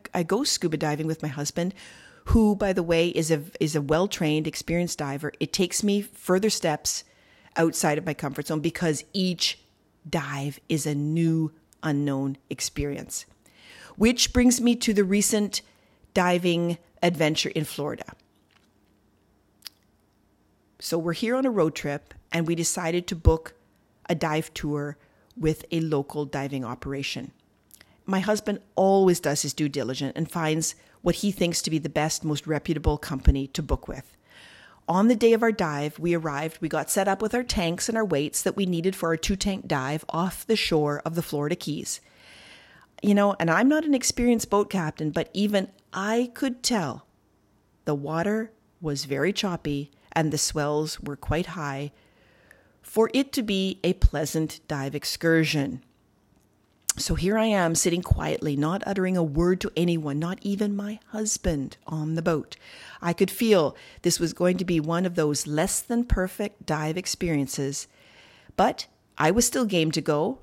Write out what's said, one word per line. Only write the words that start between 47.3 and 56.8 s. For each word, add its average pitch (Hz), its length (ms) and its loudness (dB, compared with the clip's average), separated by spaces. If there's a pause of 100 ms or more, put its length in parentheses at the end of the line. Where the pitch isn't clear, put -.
the 151 100 0
water 170 580 -2 (280)
was 147 240 -4
very 139 280 0
choppy 151 580 -4 (220)
and 156 200 0
the 160 60 -2
swells 151 600 -2
were - 160 -10
quite 160 320 -2
high 143 460 -6 (920)
for - 300 2
it 269 220 2
to 262 80 0
be 190 420 0
a 175 80 4
pleasant 160 760 2
dive 139 280 -4
excursion. 151 880 2 (1120)